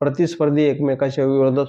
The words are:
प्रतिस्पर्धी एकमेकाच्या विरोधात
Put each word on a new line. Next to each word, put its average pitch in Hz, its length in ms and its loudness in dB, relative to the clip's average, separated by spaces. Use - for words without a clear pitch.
प्रतिस्पर्धी 147 640 0
एकमेकाच्या 139 640 0
विरोधात 135 440 2